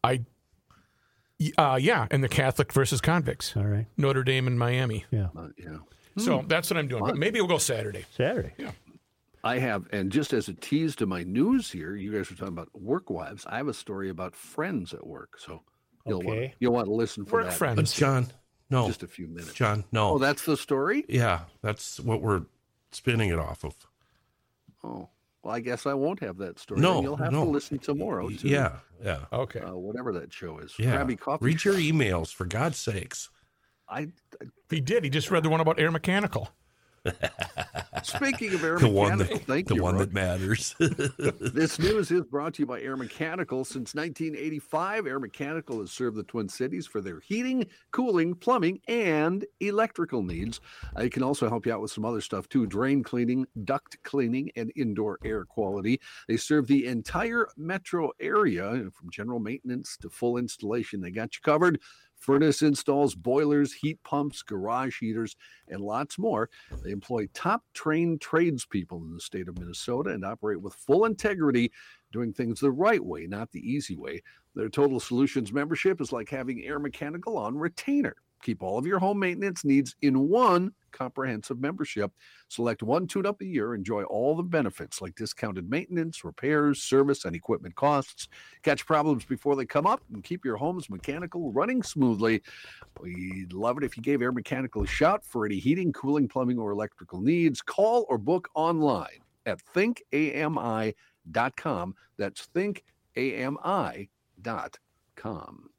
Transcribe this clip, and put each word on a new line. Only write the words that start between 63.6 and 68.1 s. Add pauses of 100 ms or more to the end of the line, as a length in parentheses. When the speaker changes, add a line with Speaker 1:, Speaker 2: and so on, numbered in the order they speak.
Speaker 3:
heat
pumps,
garage
heaters, (340)
and
lots
more. (320)
They
employ
top (100)
trained